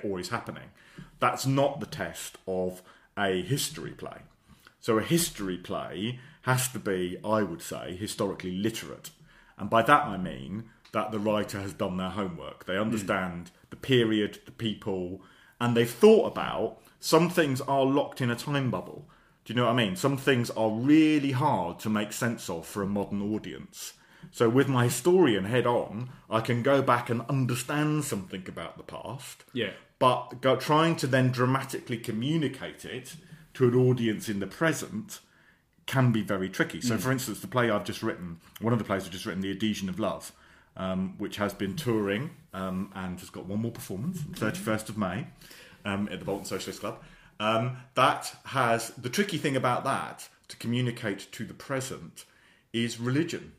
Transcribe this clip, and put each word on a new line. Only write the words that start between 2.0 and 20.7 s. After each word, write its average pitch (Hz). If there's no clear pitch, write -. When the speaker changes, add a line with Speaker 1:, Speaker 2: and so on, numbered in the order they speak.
Speaker 1:
of 92
a 95
history 90
play. -
So 113
a 110
history 101
play 90
has 127
to 113
be, 92
I 107
would 85
say, 67
historically 92
literate. 104
And 101
by 113
that -
I 101
mean 90
that 107
the 110
writer 104
has 98
done 92
their 92
homework. 85
They 90
Speaker 2:
Mm. 95
Speaker 1:
understand 95
the -
period, 110
the -
people, 95
and 120
they've 120
thought 214
about, 76
some 165
things 143
are 139
locked 139
in 123
a 117
time 135
bubble. -
Do 113
you -
know 123
what 117
I -
mean? 107
Some 139
things 127
are 110